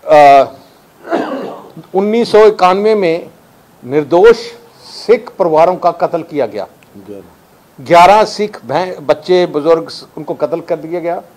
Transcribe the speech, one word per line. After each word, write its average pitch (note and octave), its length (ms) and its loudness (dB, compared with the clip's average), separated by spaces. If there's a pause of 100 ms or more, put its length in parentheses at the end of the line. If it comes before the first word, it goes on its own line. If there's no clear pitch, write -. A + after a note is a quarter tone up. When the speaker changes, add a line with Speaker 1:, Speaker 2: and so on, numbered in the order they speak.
Speaker 1:
अ, C#3+ 460 6 (1400)
उन्नीस G#3 360 -2
सौ G#3+ 60 2
इक्यानवे G#3 580 2
में F3+ 340 -4 (560)
निर्दोष D#3 500 2 (720)
सिख A#3+ 220 -2 (100)
परिवारों E3+ 360 0
का E3+ 160 -2
कत्ल E3+ 300 -6
किया C#3+ 240 -6
गया। G2 220 -12 (300)
Speaker 2:
ग्यारह। G2 880 -20
Speaker 1:
ग्यारह F3+ 380 4
सिख G#3 420 -8
बहन, F3 300 -6 (100)
बच्चे, F3+ 400 0
बुजुर्ग D#3+ 440 -2
स-, - 180 -20 (100)
उनको D#3+ 160 -12
कत्ल D3+ 260 -6
कर E3 160 -6
दिया D#3+ 240 -10
गया। F#3 240 -8 (140)